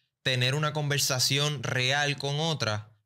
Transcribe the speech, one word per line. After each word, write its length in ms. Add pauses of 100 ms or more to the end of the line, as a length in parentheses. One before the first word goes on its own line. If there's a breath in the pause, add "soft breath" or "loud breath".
(220 soft breath)
tener 320
una 180
conversación 880
real 560
con 220
otra, 520 (140)